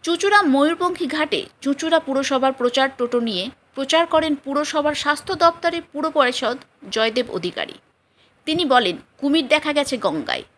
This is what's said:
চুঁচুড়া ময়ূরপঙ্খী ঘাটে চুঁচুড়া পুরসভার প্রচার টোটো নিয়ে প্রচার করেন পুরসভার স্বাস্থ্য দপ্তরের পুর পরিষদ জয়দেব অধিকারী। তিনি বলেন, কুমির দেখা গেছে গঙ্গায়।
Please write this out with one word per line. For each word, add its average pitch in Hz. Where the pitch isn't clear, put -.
চুঁচুড়া 392
ময়ূরপঙ্খী 330
ঘাটে 294
চুঁচুড়া 320
পুরসভার 269
প্রচার 254
টোটো 240
নিয়ে 202
প্রচার 302
করেন 320
পুরসভার 294
স্বাস্থ্য 294
দপ্তরের 339
পুর 294
পরিষদ 254
জয়দেব 226
অধিকারী। 170
তিনি 311
বলেন, 254
কুমির 285
দেখা 302
গেছে 285
গঙ্গায়। 247